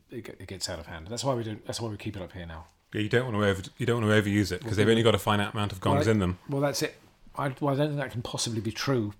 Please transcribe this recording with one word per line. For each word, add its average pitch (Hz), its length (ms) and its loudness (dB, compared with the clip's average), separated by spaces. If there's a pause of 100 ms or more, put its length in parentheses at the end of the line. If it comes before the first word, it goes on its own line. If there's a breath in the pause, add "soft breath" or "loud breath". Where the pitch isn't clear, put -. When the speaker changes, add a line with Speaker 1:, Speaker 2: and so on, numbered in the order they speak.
Speaker 1:
it 120 160 -12
ge-, - 160 -16
it 92 60 -16
gets 95 200 -10
out 87 120 -6
of 82 80 -12
hand. 82 200 -14
That's 120 160 -8
why 135 120 0
we 120 80 -4
don't, 107 240 -8
that's 110 120 -8
why 113 100 -6
we 104 80 -8
keep 101 180 -8
it 95 80 -8
up 82 100 -12
here 87 140 -12
now. 80 180 -14 (280)
Speaker 2:
Yeah, 104 80 -2
you 104 80 -2
don't 120 220 4
want 104 60 -2
to 104 100 4
over, 95 140 2 (160)
you 120 80 -4
don't 117 180 2
want 107 80 4
to 107 180 6
overuse 101 220 4
it, 87 100 -4
'cause 113 100 -6
Speaker 1:
Well, 104 60 -2
Speaker 2:
they've 104 100 6
Speaker 1:
we 113 60 6
Speaker 2:
only 113 100 4
got 110 120 6
a 101 40 2
finite 104 340 0
amount 104 180 -2
of 95 80 -10
gongs 123 280 4
Speaker 1:
Well, - 60 4
Speaker 2:
in 110 60 4
them. 90 200 0 (100)
Speaker 1:
well, 139 120 -2
that's 143 200 0
it. 147 140 -4 (420)
I, 135 240 -2
well, 139 120 2
I 131 40 -2
don't 147 120 2
think 143 120 -4
that 127 100 -6
can 117 100 -6
possibly 117 380 -4
be 107 140 -2
true, 113 460 0